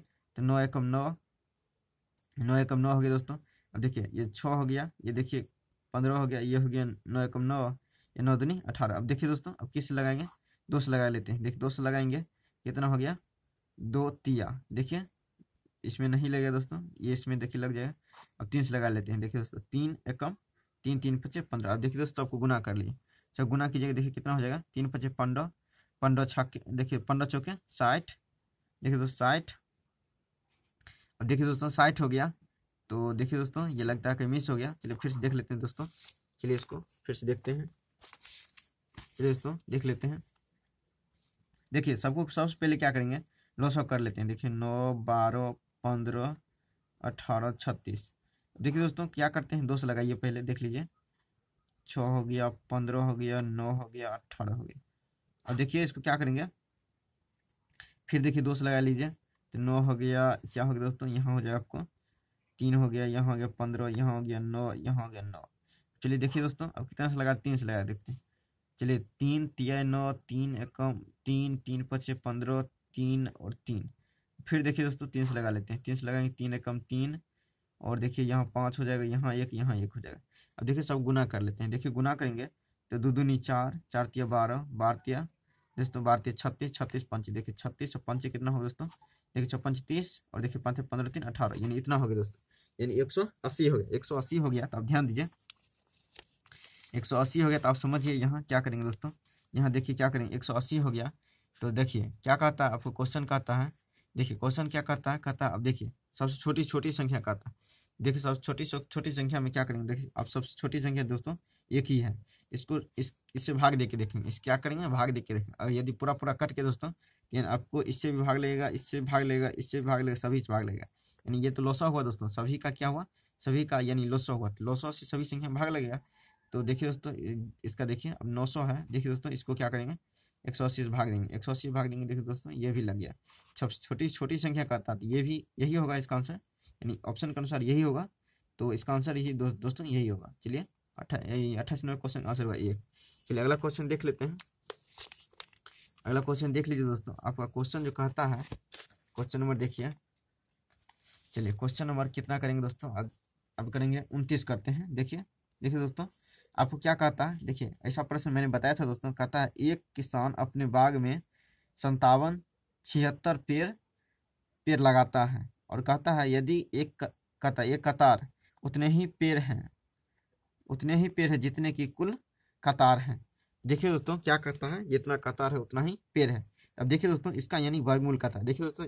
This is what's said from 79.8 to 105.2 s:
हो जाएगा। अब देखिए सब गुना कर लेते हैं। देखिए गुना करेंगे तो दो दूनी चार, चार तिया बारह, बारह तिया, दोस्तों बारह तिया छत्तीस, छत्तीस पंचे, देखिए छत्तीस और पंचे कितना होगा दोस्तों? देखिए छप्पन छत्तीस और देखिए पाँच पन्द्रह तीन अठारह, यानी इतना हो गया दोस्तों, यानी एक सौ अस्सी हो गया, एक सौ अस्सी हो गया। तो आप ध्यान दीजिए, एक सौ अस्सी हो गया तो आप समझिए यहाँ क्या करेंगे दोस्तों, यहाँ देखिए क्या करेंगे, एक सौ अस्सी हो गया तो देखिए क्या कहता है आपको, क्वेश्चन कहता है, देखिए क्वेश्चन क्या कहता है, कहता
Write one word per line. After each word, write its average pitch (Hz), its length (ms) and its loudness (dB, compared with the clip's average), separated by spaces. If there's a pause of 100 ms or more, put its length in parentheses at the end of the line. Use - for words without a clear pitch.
हो 117 80 -10
जाएगा। - 200 -14 (380)
अब 117 80 -4
देखिए 139 160 2
सब 139 200 -2
गुना 131 240 4
कर 104 140 -4
लेते 104 240 -2
हैं। 113 60 -2
देखिए 127 220 -2
गुना 131 220 0
करेंगे 123 320 -2 (440)
तो 120 80 -2
दो 127 140 2
दूनी 135 260 4
चार, 131 400 -2 (120)
चार 123 160 0
तिया 123 200 -4
बारह, 117 320 2 (120)
बारह 113 280 2
तिया, 131 280 -4 (500)
दोस्तों 127 280 -2
बारह 117 160 6
तिया 117 160 -4
छत्तीस, - 380 -4
छत्तीस 131 300 -4
पंचे, 110 280 -6
देखिए 107 220 -6
छत्तीस - 420 -8
और 135 80 -8
पंचे 127 260 -4
कितना 127 200 -2
होगा 127 120 0
दोस्तों? 123 240 -6
देखिए - 600 -6
छप्पन 135 260 -2
छत्तीस 160 460 -4 (140)
और 110 60 -4
देखिए 131 220 -4
पाँच 123 200 -2
पन्द्रह 123 280 -4
तीन 160 140 -6
अठारह, 104 380 -2
यानी 117 140 -2
इतना 131 200 0
हो 131 100 4
गया 110 100 0
दोस्तों, 104 240 -2 (380)
यानी 123 220 0
एक 135 120 0
सौ 196 140 2 (180)
अस्सी 139 220 2
हो 147 120 6
गया, - 180 -2
एक 135 80 -2
सौ 147 120 -4
अस्सी 135 200 -2
हो 151 140 2
गया। 123 160 0
तो - 100 -8
आप 113 80 -2
ध्यान 143 220 4
दीजिए, 123 220 0 (1700)
एक 113 100 -2
सौ 135 120 0
अस्सी 135 240 4
हो 160 80 6
गया 151 100 4
तो 127 100 4
आप 131 80 4
समझिए 139 380 0
यहाँ 135 300 0
क्या 127 160 2
करेंगे 120 240 -2
दोस्तों, 117 260 -4 (440)
यहाँ 135 160 4
देखिए 131 260 0
क्या 135 120 4
करेंगे, 123 280 0
एक 127 80 -4
सौ 127 100 -2
अस्सी 127 240 0
हो 139 120 4
गया 117 200 -2 (520)
तो 120 100 -2
देखिए 110 400 0 (100)
क्या 135 140 6
कहता 151 300 4
है 117 60 2
आपको, 120 200 -4
क्वेश्चन 131 340 -2
कहता 135 300 0
है, 139 160 0 (420)
देखिए 123 220 0
क्वेश्चन 135 320 0
क्या 147 140 -2
कहता 139 300 -2
है, 147 60 -2
कहता 139 280 -2